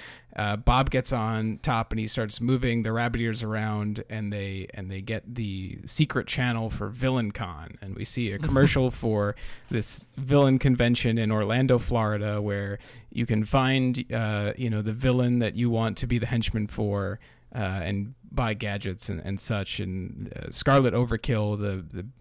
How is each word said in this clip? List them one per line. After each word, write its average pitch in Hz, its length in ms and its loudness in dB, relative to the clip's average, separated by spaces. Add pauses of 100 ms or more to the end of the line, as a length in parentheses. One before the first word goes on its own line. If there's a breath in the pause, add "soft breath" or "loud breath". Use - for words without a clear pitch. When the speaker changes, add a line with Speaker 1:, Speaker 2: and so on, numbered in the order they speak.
(360 loud breath)
Speaker 1:
uh, 104 200 -2
Bob 127 340 4
gets 127 220 0
on 110 500 -2
top 113 300 0
and 110 60 -2
he 107 80 -2
starts 107 340 -4
moving 123 420 2
the 110 100 -2
rabbit 117 300 0
ears 113 200 -2
around, 107 680 -2
and 107 220 -6
they, 98 420 -6
and 95 160 -8
they 98 100 -6
get 110 340 -8
the 98 520 -6
secret - 400 2
channel 117 420 0
for 104 220 -6
VillainCon, 110 880 -4
and 98 160 -10
we 104 80 -6
see 113 280 -2
a 101 60 -4
Speaker 2:
<laughs> 156 80 -2
Speaker 1:
commercial 135 440 6
for 104 440 0 (360 loud breath)
this - 340 -2 (120)
villain 135 420 6
convention 120 600 4
in 110 140 2
Orlando, 117 460 4
Florida, 107 640 0
where 101 360 -2 (320 loud breath)
you - 160 -2
can 110 180 2
find, 131 680 2
uh, 107 460 0
you 123 120 -4
know, 107 120 0
the 107 100 -2
villain 123 460 2
that 113 180 0
you 120 140 2
want 113 260 0
to - 100 -4
be 120 120 2
the 110 80 -2
henchman 113 400 0
for, 101 520 -2 (360 soft breath)
uh, 123 40 -8
and 98 560 -4 (160)
buy 117 220 0
gadgets 101 560 -6
and, 87 160 -4
and 95 160 -6
such. 101 400 -2
And, 92 560 -8
uh, - 140 -10
Scarlet 139 420 4
Overkill, 110 680 0
the, 98 240 -4 (140)
the, 92 100 -8 (140)